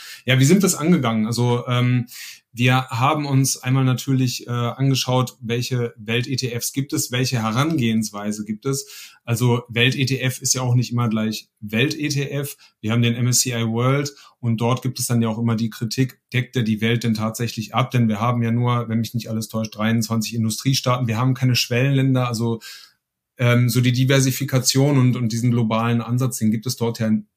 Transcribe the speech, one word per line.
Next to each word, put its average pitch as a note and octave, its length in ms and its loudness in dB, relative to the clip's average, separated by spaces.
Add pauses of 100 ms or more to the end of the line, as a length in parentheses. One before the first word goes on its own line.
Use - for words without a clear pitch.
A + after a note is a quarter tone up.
(240)
Ja, B2+ 140 2
wie C3 60 6
sind F3+ 180 6
wir F#3+ 40 4
es - 80 2
angegangen? B2 520 2
Also, A#2+ 400 0
ähm, B2 400 2 (440)
wir B2+ 380 2
haben C#3+ 380 0
uns C3+ 360 0
einmal C3 220 2
natürlich, C3 600 0
äh, B2 40 -6
angeschaut, B2+ 880 0
welche A#2+ 560 -4
Welt-E A#2+ 380 -4
T B2 240 -2
Fs - 140 -6
gibt C3+ 200 -4
es, C3+ 200 -4
welche B2+ 280 0
Herangehensweise A2 1040 -2
gibt G#2+ 220 -8
es. - 480 -8 (100)
Also A#2+ 440 0
Welt-E C3 380 0
T C3+ 120 0
F B2+ 220 -4
ist C3 140 -2
ja B2+ 80 -4
auch B2 120 2
nicht A#2 160 2
immer A#2+ 180 0
gleich A2 420 -4 (100)
Welt-E B2 480 -2
T C#3 220 -2
F. C#3 260 -6 (240)
Wir G#2+ 120 -2
haben A#2+ 100 2
den A#2 120 2
M B2 140 0
S B2 120 2
C B2+ 100 -2
I A#2 160 -2
World C3 460 0 (280)
und A#2 200 0
dort A#2+ 220 0
gibt C3 160 -4
es - 80 -4
dann A#2 160 2
ja A2+ 60 2
auch A2 100 -4
immer A#2 180 0
die A2+ 140 0
Kritik, B2 500 -4 (120)
deckt B2 240 -2
er B2 60 0
die G#2+ 180 0
Welt A2+ 240 0
denn A#2 100 0
tatsächlich A2 600 -6
ab? B2+ 160 0
Denn A#2+ 180 2
wir G#2 120 -2
haben A#2+ 220 0
ja A#2 80 0
nur, A#2+ 380 0
wenn A2+ 120 0
mich A2 140 -4
nicht A2+ 140 -6
alles A2+ 200 -4
täuscht, A2 280 -6
dreiundzwanzig A2 580 0
Industriestaaten. B2 720 0
Wir A2+ 120 -2
haben B2+ 160 2
keine B2+ 200 2
Schwellenländer, C3 720 2
also, A#2 340 -2 (760)
ähm, A#2+ 320 4
so B2 120 2
die B2+ 120 4
Diversifikation C3+ 1040 2
und, B2+ 180 4
und A#2+ 140 -2
diesen A#2 220 0
globalen A#2 480 2
Ansatz, B2 380 -2
den A2 120 2
gibt G#2+ 160 -2
es C3 100 -4
dort A#2 220 -4
ja A2 120 0 (260)